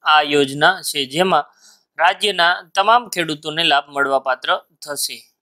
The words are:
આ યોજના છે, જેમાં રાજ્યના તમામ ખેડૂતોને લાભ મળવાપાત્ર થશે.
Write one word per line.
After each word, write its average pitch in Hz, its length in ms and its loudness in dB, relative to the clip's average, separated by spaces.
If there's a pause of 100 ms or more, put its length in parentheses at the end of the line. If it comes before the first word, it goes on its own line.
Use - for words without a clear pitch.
આ 151 180 4
યોજના 147 600 2
છે, 151 220 -6
જેમાં 160 440 -2 (500)
રાજ્યના 185 560 0 (200)
તમામ 220 340 2
ખેડૂતોને 156 560 -6
લાભ 147 240 2
મળવાપાત્ર 139 640 -2 (320)
થશે. 135 340 -8 (260)